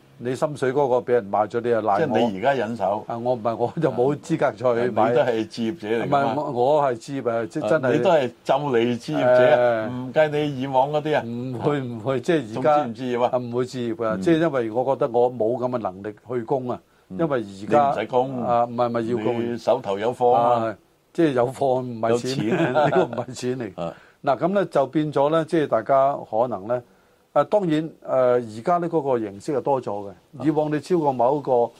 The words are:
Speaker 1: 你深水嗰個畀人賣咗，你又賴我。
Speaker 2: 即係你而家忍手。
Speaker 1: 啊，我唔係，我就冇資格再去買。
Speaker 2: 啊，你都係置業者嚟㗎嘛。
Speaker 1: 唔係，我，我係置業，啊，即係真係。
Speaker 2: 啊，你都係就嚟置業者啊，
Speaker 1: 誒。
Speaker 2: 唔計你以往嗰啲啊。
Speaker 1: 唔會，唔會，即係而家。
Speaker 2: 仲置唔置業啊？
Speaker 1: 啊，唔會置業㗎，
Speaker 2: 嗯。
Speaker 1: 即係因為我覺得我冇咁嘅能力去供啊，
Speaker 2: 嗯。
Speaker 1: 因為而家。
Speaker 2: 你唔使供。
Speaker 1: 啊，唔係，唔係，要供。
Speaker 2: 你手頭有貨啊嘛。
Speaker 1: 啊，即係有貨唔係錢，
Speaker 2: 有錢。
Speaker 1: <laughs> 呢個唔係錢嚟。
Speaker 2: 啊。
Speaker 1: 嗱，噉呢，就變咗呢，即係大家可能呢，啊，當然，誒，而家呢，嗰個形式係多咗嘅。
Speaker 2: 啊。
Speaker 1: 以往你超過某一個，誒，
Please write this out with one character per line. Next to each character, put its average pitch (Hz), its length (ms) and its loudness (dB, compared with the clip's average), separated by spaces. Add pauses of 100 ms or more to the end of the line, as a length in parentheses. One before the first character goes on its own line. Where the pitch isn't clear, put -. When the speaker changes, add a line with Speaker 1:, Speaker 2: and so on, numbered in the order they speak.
(180)
Speaker 1:
你 123 180 -6
深 147 200 -4
水 131 160 0
嗰 139 160 2
個 123 100 2
畀 120 180 -2
人 101 160 -2
賣 104 160 2
咗， 117 140 -6
你 120 80 -2
又 113 120 2
賴 104 120 2
我。 98 60 2
Speaker 2:
即 165 60 2
係 117 260 2
你 95 80 -6
而 - 20 -8
家 135 120 2
忍 117 220 -2
手。 101 320 -2
Speaker 1:
啊， 117 100 -6
我 120 160 -2
唔 113 100 -4
係， 113 120 -2
我 113 260 -2
就 143 100 0
冇 135 260 0
資 156 200 -4
格 143 140 0
再 120 340 0
去 123 60 -2
買。 107 120 2
Speaker 2:
啊， 113 60 4
你 120 60 2
都 120 60 4
係 113 260 0
置 - 140 -10
業 110 180 -2
者 104 80 -8
嚟 113 160 0
㗎 - 40 -4
嘛。 139 160 2 (100)
Speaker 1:
唔 - 40 -4
係， 147 140 -4
我， - 0 - (240)
我 147 80 2
係 127 140 0
置 135 240 -10
業， 113 80 -2
啊， 113 200 0
即 156 100 -8
係 107 100 -2
真 - 120 2
係。 - 40 0
Speaker 2:
啊， 123 60 2
你 - 80 2
都 123 120 2
係 135 200 2 (120)
就 143 120 0
嚟 120 420 0
置 156 160 -8
業 147 60 -2
者 123 420 6
啊， 113 280 0
Speaker 1:
誒。 - 20 -6
Speaker 2:
唔 127 220 -8
計 156 160 4
你 147 320 -2
以 139 60 -2
往 135 240 2
嗰 151 100 0
啲 151 160 0
啊。 117 80 0
Speaker 1:
唔 120 340 -8
會， 147 220 0
唔 120 180 -8
會， 131 220 -2
即 175 120 0
係 147 100 2 (160)
而 131 40 -2
家。 151 140 4
Speaker 2:
仲 147 80 2
置 117 40 -6
唔 113 40 -8
置 123 240 -4
業 123 60 2
啊？ 123 100 4
Speaker 1:
啊， 127 40 2
唔 123 140 -8
會 123 140 -2
置 127 140 -10
業 117 160 -4
㗎， 110 220 -2
Speaker 2:
嗯。 95 40 -6
Speaker 1:
即 175 100 2
係 160 80 6
因 165 120 0
為 117 200 -2
我 120 140 -2
覺 131 140 0
得 143 80 0 (120)
我 123 120 4
冇 120 260 -2
咁 123 120 -2
嘅 123 80 -2
能 95 260 -8
力 104 120 -10 (140)
去 123 140 -4
供 123 260 -4
啊， 104 100 -6 (300)
Speaker 2:
嗯。 92 100 -12
Speaker 1:
因 165 80 2
為 135 120 0
而 98 300 -10
家。 147 200 4
Speaker 2:
你 - 20 0
唔 107 80 -2
使 110 80 -2
供。 127 360 -2
Speaker 1:
啊， 120 200 2
唔 120 120 -4
係， 120 120 0
唔 117 60 -6
係， 117 80 -2 (160)
要 107 60 -4
供。 117 300 -2
Speaker 2:
你 117 40 -6
手 120 240 0
頭 101 180 -4
有 120 140 0
貨 123 200 2
啊 120 260 4
嘛。 113 80 -2
Speaker 1:
啊， 101 100 -6 (360)
即 170 100 0
係 151 100 4
有 123 140 2
貨 127 340 0
唔 120 180 -8
係 113 180 2
錢， 131 320 -4
Speaker 2:
有 - 80 2
錢。 143 160 0
Speaker 1:
<laughs> - 0 -
呢 147 180 4
個 139 140 4
唔 135 60 -6
係 123 220 -8
錢 127 260 -4
嚟。 92 220 -8
Speaker 2:
啊。 85 120 -6 (320)
Speaker 1:
嗱， 135 140 2
噉 156 80 2
呢， 196 180 0
就 139 220 0
變 151 260 -2
咗 139 160 4
呢， 160 160 2
即 170 140 -2
係 143 80 2
大 110 160 2
家 135 340 2 (120)
可 113 180 0
能 101 200 -8
呢， 123 140 -2 (520)
啊， 143 100 4
當 190 240 0
然， 156 160 0
誒， 156 60 -10 (180)
而 123 560 0
家 175 140 2
呢， 170 120 -4
嗰 160 120 0
個 135 180 0
形 101 200 -8
式 147 160 -4
係 120 60 -2
多 139 200 0
咗 120 100 -8 (140)
嘅。 98 40 -14
Speaker 2:
啊。 92 60 -18 (260)
Speaker 1:
以 147 80 0
往 151 240 0
你 147 60 -2
超 180 180 -2
過 147 160 0
某 123 240 2
一 143 60 -6
個， 135 80 -4
誒， 120 280 2